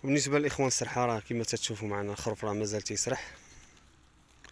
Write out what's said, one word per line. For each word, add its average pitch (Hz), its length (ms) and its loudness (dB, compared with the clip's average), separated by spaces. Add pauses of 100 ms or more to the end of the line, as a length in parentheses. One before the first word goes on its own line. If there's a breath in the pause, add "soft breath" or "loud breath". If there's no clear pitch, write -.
وبالنسبه 139 360 4
للاخوان، 139 300 2
السرحه 123 380 2
راه 113 140 2
كما 117 240 -2
تتشوفوا 110 440 -2
معنا، 101 240 -2
الخروف 104 320 -4
راه 104 80 0
مازال 104 300 0
تيسرح. - 520 -4 (1160 loud breath)